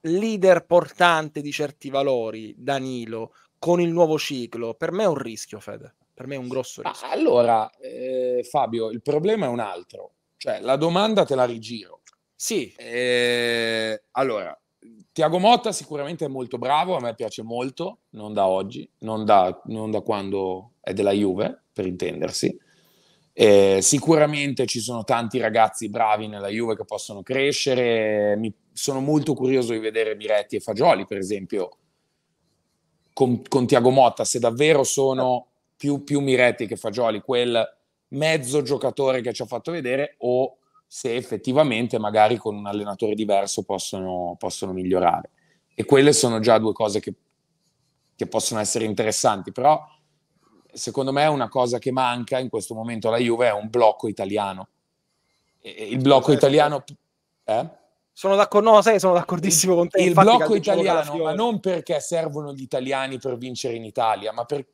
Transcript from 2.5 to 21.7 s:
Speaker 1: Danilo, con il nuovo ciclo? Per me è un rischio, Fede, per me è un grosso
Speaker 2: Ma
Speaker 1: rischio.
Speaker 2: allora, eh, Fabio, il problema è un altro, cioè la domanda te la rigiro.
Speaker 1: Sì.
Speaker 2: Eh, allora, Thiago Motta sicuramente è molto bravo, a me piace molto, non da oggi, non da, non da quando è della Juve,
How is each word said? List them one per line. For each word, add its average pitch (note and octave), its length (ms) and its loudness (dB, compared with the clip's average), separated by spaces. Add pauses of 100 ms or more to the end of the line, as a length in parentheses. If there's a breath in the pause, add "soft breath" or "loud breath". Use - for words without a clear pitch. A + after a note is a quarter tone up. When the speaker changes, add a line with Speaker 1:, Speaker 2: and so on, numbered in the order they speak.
Speaker 1:
Danilo, B2 760 -8 (240 soft breath)
con E3+ 220 2
il E3+ 100 2
nuovo E3 280 4
ciclo? A#2 560 -6
Per E3 180 -6
me G3+ 120 -2
è G3+ 40 4
un D#3 80 2
rischio, A2+ 440 -10
Fede, G#2+ 340 -18 (200)
per B2 140 -16
me C#3+ 80 -10
è - 20 -10
un B2 120 -10
grosso C3 320 -8
Speaker 2:
Ma - 80 -6
Speaker 1:
rischio. - 200 -14
Speaker 2:
allora, A#2 720 2
eh, B2+ 680 -4
Fabio, A2+ 400 -2
il A2+ 120 -10
problema E3+ 440 -2
è B2 40 -2
un A#2+ 100 -4
altro, F#2+ 520 -10 (260)
cioè G#2+ 220 -6
la B2 160 0
domanda F3+ 480 2
te C3+ 120 0
la B2+ 100 2
rigiro. A2+ 560 -12 (340)
Speaker 1:
Sì. D#3+ 400 -6
Speaker 2:
Eh, A#2 1400 -2
allora, G#2+ 480 -4 (520)
Thiago E3 260 0
Motta A#3 340 4
sicuramente D3+ 540 -8
è - 20 -6
molto C3 300 -8
bravo, D3+ 380 0
a C#3 40 -4
me A#2+ 140 -6
piace A2 300 -10
molto, C3 560 -8 (100)
non G#2+ 240 -14
da G2 140 2
oggi, F#2+ 420 -4 (120)
non A2 220 -6
da, F#2+ 420 4
non A2 260 -8
da G#2 100 -2
quando G2 680 -6 (100)
è - 100 -8
della G2+ 200 0
Juve, G2+ 600 -2